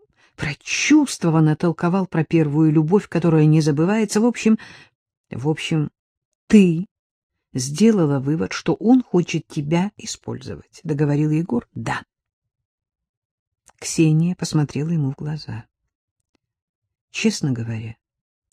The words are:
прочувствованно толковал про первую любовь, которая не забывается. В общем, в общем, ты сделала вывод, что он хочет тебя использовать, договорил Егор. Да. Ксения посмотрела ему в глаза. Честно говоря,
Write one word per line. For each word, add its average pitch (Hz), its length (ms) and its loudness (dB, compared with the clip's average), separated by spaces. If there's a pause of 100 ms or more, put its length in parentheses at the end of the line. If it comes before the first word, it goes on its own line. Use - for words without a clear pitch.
(360)
прочувствованно 160 1200 0
толковал 175 520 -2
про 160 160 -2
первую 156 480 2
любовь, 160 360 2
которая 160 380 2
не 156 160 6
забывается. 180 580 0
В 226 60 2
общем, 220 320 2 (720)
в 127 180 -8
общем, 156 440 -4 (560)
ты 180 400 4 (640)
сделала 147 680 2
вывод, 156 340 -4
что - 200 -2
он 240 300 4
хочет - 440 -2
тебя 170 500 -4
использовать, - 840 -14
договорил 151 460 -2
Егор. 170 460 -2
Да. - 280 -8 (1800)
Ксения 165 560 0
посмотрела 151 540 -4
ему 147 220 -2
в - 40 -8
глаза. 147 500 -10 (1500)
Честно 208 380 -2
говоря, 113 440 -8 (580)